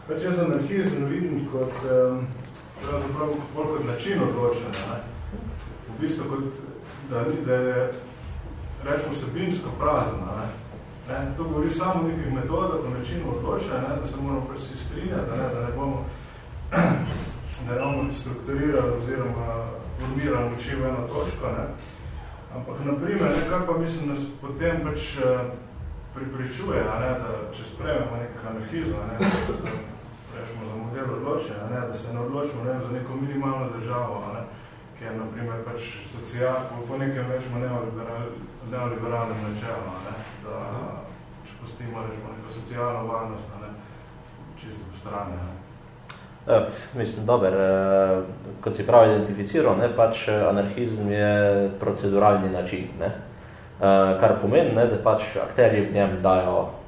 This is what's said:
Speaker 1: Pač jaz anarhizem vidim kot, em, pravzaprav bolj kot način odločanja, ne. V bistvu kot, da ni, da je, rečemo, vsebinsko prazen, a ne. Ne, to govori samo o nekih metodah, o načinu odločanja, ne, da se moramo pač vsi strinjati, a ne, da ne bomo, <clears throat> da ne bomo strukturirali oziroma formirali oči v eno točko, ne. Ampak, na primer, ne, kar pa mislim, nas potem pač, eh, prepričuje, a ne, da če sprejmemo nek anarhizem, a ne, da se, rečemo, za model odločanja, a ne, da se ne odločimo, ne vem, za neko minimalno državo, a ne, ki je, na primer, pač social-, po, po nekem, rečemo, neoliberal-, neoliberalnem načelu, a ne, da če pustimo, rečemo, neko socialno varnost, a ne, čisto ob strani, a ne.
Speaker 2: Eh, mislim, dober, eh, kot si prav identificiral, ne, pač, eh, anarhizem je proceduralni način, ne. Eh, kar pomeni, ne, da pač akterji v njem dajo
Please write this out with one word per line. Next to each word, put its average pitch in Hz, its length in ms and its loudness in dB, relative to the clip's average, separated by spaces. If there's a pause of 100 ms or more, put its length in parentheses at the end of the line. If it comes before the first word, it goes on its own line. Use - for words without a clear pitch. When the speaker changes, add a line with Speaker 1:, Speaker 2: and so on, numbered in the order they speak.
Speaker 1:
Pač 160 180 -4
jaz 180 160 2
anarhizem 156 640 2
vidim 165 460 -2
kot, 127 220 -2 (120)
em, 127 440 4 (480)
pravzaprav 143 520 -2 (260)
bolj 151 120 -2
kot 143 200 -2
način 185 360 0
odločanja, - 640 0
ne. - 140 -6 (840)
V 113 160 -10
bistvu - 240 -2
kot, 135 200 -4 (640)
da 117 160 -2
ni, - 220 0
da 127 100 4
je, 127 380 2 (920)
rečemo, 143 280 -2
vsebinsko 170 680 -2
prazen, - 440 2
a 104 180 -4
ne. 110 80 -4 (580)
Ne, 135 300 -4
to 165 80 -2
govori 160 260 2
samo - 300 2
o 165 80 2
nekih 131 260 -2
metodah, 170 500 0
o 120 60 -4
načinu - 420 -4
odločanja, - 480 -2
ne, - 160 -2
da - 100 -4
se - 100 -6
moramo 139 300 -2
pač - 120 -8
vsi - 200 -10
strinjati, - 540 -4
a 120 40 -2
ne, 123 120 -2
da 117 120 -2
ne - 120 -2
bomo, 139 320 -2 (640)
<clears throat> - 40 -4 (840)
da 117 160 -4
ne 127 40 2
bomo 139 340 0
strukturirali 135 800 2
oziroma 120 720 -2 (300)
formirali 127 580 0
oči 135 240 -6
v 127 80 0
eno 123 240 -2
točko, - 400 -2
ne. - 160 -2 (840)
Ampak, 123 300 -8
na 143 120 0
primer, 185 320 2
ne, - 220 4
kar 180 200 2
pa 165 120 2
mislim, 160 300 -2
nas 139 120 -2 (140)
potem 160 480 -2
pač, - 180 -2 (140)
eh, 127 360 2 (600)
prepričuje, 131 680 -2
a - 200 0
ne, 127 180 0
da - 120 -4 (200)
če - 140 -10
sprejmemo 120 520 -2
nek 117 280 -8
anarhizem, 110 520 -4
a 107 100 -4
ne, 110 100 -4
da - 400 2
se, - 120 -6 (640)
rečemo, 117 320 -10
za 110 120 -8
model 117 380 -4
odločanja, 120 480 -4
a 117 100 -6
ne, 123 80 -2
da 113 140 -6
se - 180 -8
ne 120 80 -4
odločimo, 135 440 -4
ne 127 60 0
vem, 127 100 -2
za 117 120 -6
neko 127 240 -6
minimalno 135 540 -2
državo, 117 500 -4
a - 120 -8
ne, - 100 -8 (480)
ki - 140 -16
je, 113 80 -8
na 110 140 -6
primer, 113 360 -6
pač 117 200 -8 (240)
social-, 123 600 -2
po, 120 180 -8
po 135 140 -6
nekem, 135 280 -2
rečemo, 123 320 -4
neoliberal-, 113 760 -4 (320)
neoliberalnem 117 760 -2
načelu, 104 460 -6
a 98 140 -8
ne, - 140 -10 (240)
da 104 180 -10 (840)
če - 160 -16
pustimo, 117 460 -10
rečemo, 110 320 -10
neko 110 160 -12
socialno 117 560 -4
varnost, 113 440 -6
a 101 100 -12
ne, 104 100 -12 (840)
čisto 104 300 -14
ob 87 140 -14
strani, 101 360 -6
a 87 100 -6
ne. 90 100 -8 (920)
Speaker 2:
Eh, 110 200 6 (260)
mislim, 110 340 -2
dober, 98 280 6
eh, 95 640 6 (360)
kot 104 180 -2
si 104 80 -4
prav 117 240 12
identificiral, 104 720 4
ne, 120 140 4
pač, - 340 4
eh, 104 160 4
anarhizem 101 680 2
je 104 200 6 (440)
proceduralni 101 760 6
način, 90 440 -2
ne. 82 120 -2
Eh, - 80 0 (1000)
kar 104 240 8
pomeni, 104 360 6
ne, 120 120 8
da 104 120 4
pač 110 240 6 (120)
akterji 107 480 6
v 101 100 0
njem 95 260 4
dajo 92 500 6 (200)